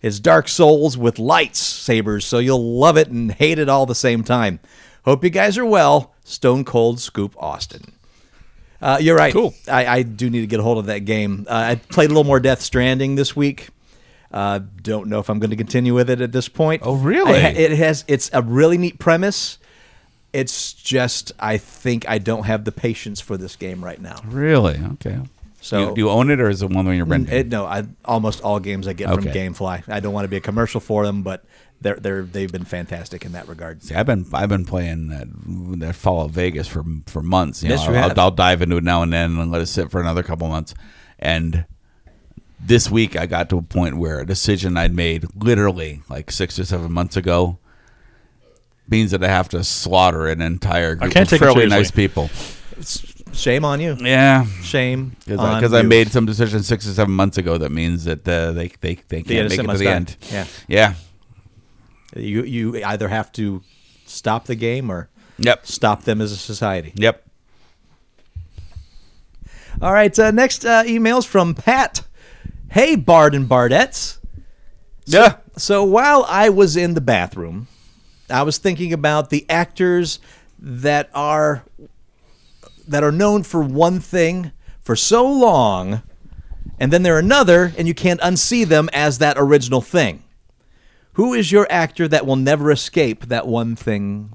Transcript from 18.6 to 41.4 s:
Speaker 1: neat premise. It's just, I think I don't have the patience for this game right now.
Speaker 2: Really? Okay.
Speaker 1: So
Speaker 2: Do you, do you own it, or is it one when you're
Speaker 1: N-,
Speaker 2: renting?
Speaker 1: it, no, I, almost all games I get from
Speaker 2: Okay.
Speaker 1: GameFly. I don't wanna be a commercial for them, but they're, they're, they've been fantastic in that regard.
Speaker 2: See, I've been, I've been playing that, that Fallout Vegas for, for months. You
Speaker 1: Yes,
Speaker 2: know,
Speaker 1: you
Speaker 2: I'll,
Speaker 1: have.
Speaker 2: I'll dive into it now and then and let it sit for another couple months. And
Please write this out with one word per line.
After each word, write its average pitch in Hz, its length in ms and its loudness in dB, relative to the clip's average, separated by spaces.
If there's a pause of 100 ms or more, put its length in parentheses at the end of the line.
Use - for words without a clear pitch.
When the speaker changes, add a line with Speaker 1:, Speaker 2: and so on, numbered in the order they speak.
Speaker 1:
neat 175 220 -4
premise. 180 580 -2 (760)
It's - 400 -6
just, - 680 -4
I 107 180 -2
think - 500 -6
I 110 100 -2
don't 107 260 -4
have 107 200 -2
the 107 60 -6
patience 107 500 -8
for - 160 -10
this 92 200 -12
game 90 280 -12
right 87 160 -14
now. 87 240 -16
Speaker 2:
Really? 117 560 2 (120)
Okay. - 260 -8 (420)
Speaker 1:
So - 200 -6
Speaker 2:
Do 98 80 -2
you, - 80 -6
do 113 60 -2
you 104 80 2
own 123 200 2
it, 139 100 2
or 113 80 2
is 98 140 -2
it 98 80 -4
one 92 160 0
when 92 100 0
you're 87 100 -2
Speaker 1:
N-, 80 40 -4
Speaker 2:
renting? - 260 -2
Speaker 1:
it, 127 120 -2
no, 104 180 -6
I, 101 160 -6 (220)
almost 110 380 -2
all 104 180 -2
games 95 260 -8
I 98 60 -6
get 90 160 -8
from 95 180 0
Speaker 2:
Okay. 95 220 -6
Speaker 1:
GameFly. 90 400 -8
I 107 100 -6
don't 101 140 -6
wanna 101 160 -6
be 98 80 -6
a 95 40 -6
commercial 110 400 -4
for 104 240 -2
them, 101 200 -4
but 95 200 -10 (360)
they're, 101 160 -4
they're, 98 260 -6
they've 92 300 -8
been 90 120 -10
fantastic 87 600 -12
in 87 80 -12
that 87 160 -16
regard. 82 340 -16
Speaker 2:
See, 78 140 -10
I've 107 100 -2
been, 101 260 -2
I've 98 160 -2
been 95 160 -2
playing 82 440 -6
that, 71 180 -12 (540)
that 82 160 -8
Fallout 82 340 -4
Vegas 78 380 -4
for, 78 160 -8 (220)
for - 140 -10
months. 85 440 -2
You 73 60 0
Speaker 1:
Yes, 135 140 0
Speaker 2:
know, - 100 0
Speaker 1:
you 120 40 2
Speaker 2:
I'll, - 120 2
Speaker 1:
have. - 100 0
Speaker 2:
I'll 92 100 6
dive 90 320 2
into 87 140 0
it 85 80 -2
now 87 180 2
and 82 100 -2
then 85 240 -2
and 82 140 -4
let 85 100 -4
it 82 60 -4
sit 82 240 -6
for 92 100 -4
another 85 220 -2
couple 82 240 -6
months. 78 260 -6 (460)
And 82 460 -2 (1000)